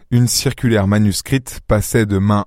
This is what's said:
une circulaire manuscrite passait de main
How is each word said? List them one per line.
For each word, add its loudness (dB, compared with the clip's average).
une 2
circulaire -2
manuscrite -2
passait 0
de 0
main 0